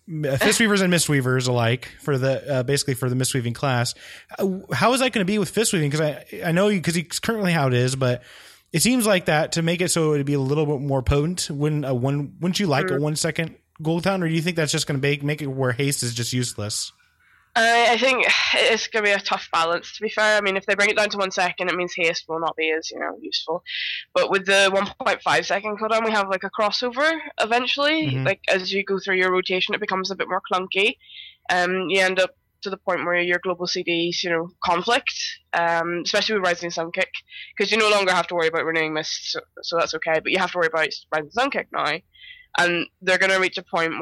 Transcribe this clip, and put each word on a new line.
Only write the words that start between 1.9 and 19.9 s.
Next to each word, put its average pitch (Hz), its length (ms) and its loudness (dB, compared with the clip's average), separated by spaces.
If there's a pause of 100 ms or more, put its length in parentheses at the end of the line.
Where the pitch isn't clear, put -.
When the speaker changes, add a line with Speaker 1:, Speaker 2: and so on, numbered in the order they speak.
Speaker 1:
for 139 160 0
the, 131 420 0
uh, 123 40 0
basically 139 320 0
for 127 140 -2
the 123 60 0
Mistweaving 123 400 -2
class. 123 380 0 (460)
Uh, - 40 0
w-, 190 300 -2
how 180 200 4
is 262 80 2
that 254 120 0
gonna 202 120 0
be 208 140 0
with 185 140 -2
Fistweaving? 170 380 0
'Cause 156 100 0
I, 151 240 -2 (200)
I 165 80 0
know 190 160 4
you, 196 120 2
'cause 170 160 -2
it's - 220 -4
currently 214 320 0
how 151 160 2
it 127 60 2
is, 123 240 2
but 123 260 0 (480)
it 160 100 0
seems 240 240 4
like 190 200 4
that 156 280 2
to 170 80 0
make 170 200 0
it 175 100 2
so 156 220 2
it'd 139 120 0
be 143 100 0
a 139 40 2
little 147 260 2
bit 147 140 0
more 135 240 0
potent. 151 480 0
Wouldn't, 147 340 0
uh, 135 80 0
one, 139 460 -2
wouldn't 180 220 0
you 196 60 2
like 139 220 2
a - 40 0
Speaker 2:
Mm. 143 80 0
Speaker 1:
one 151 160 0
second 165 380 -4 (280)
cooldown, 175 400 0
or 165 60 0
do 160 60 0
you 165 80 2
think 175 120 -2
that's 156 160 0
just 151 160 -2
gonna 139 120 -2
make, 143 240 0
make 151 180 -2
it 143 60 -6
where 131 240 0
haste 139 320 -2
is 120 100 -4
just 117 200 -4
useless? 113 580 -4 (640)
Speaker 2:
I, 233 380 6
I 220 40 4
think 254 280 2 (280)
it's 226 340 2
gonna 214 160 -2
be 208 80 4
a 196 80 2
tough - 320 -4
balance, 170 460 0